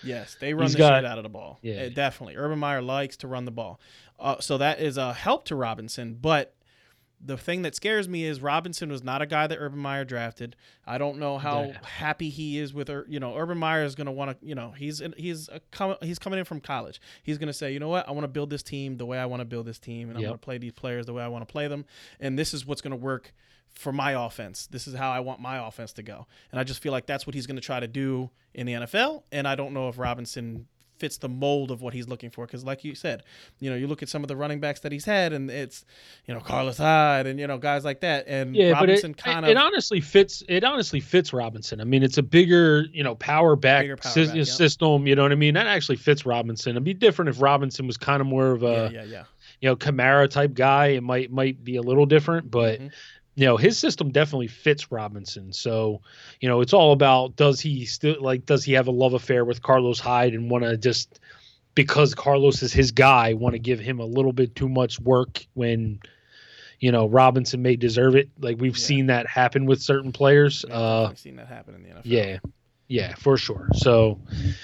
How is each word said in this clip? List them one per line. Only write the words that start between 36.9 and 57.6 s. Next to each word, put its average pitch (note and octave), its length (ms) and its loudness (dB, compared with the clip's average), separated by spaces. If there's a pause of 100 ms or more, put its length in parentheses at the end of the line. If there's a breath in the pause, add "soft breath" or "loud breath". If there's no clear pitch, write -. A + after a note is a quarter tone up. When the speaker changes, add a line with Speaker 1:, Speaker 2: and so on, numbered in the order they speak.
Speaker 1:
and, C3+ 100 -8
you C#3+ 80 -8
know, C#3 100 -6
guys C#3+ 280 -4
like C#3 160 -6
that, D#3 260 -2
and C3+ 300 -4
Speaker 2:
Yeah, F3+ 160 6
but F#3 180 6
it, G3 40 8
Speaker 1:
Robinson F3 200 0
kind E3 320 -2
Speaker 2:
it, D3+ 40 6
Speaker 1:
of - 0 -
Speaker 2:
it D3 60 8
honestly C#4+ 440 2
fits, G3 480 4
it F#3 160 0
honestly A#3+ 340 0
fits - 340 0
Robinson. A2+ 480 -8
I G#2+ 40 -8
mean, C3+ 180 4
it's C3 160 2
a D3 60 4
bigger, E3 680 6
you D3+ 120 -4
know, A#2+ 100 -2
power D#3 400 4
back C#3 300 4
Speaker 1:
Bigger C#3 120 -8
power - 160 -8
Speaker 2:
sys-, D#3+ 140 4
Speaker 1:
back, D3+ 120 -4
yep. C#3+ 100 0
Speaker 2:
system, D3 580 2
you C#3 80 6
know C#3 80 4
what C#3+ 80 4
I C#3+ 60 2
mean? D3 180 4
That A3 140 2
actually D3+ 300 0
fits D3 280 2
Robinson. A#2 460 -2
It'd B2 100 -2
be F#3 120 -2
different F#3+ 340 4
if A#2+ 120 -4
Robinson C#3 460 2
was A#2+ 100 -6
kinda C#3 280 0
more C3 260 2
of B2 140 0
a, A2+ 280 0
Speaker 1:
Yeah, A2+ 100 -14
yeah, - 20 -14
yeah. G#2 200 -14 (360 soft breath)
Speaker 2:
you C3+ 80 0
know, B2+ 80 2
Kamara C#3 520 4
type C#3+ 260 0
guy. C#3 340 4
It B2+ 160 0
might, B2 260 -2
might C3 320 -2
be B2 140 -6
a A#2+ 60 -2
little C3+ 240 4
different, D3+ 440 4
but A2+ 300 0
Speaker 1:
Mm-hmm. C#3 80 -14 (480 loud breath)
Speaker 2:
you C3+ 80 4
know, B2 120 6
his F#3+ 220 4
system E3 320 -2
definitely C#3 380 0
fits D3 420 -2
Robinson. G2+ 640 -10
So, A2 480 -4 (400 loud breath)
you B2+ 80 -2
know, B2 120 4
it's B2 120 2
all E3+ 180 8
about, C3 460 6
does C#3+ 240 4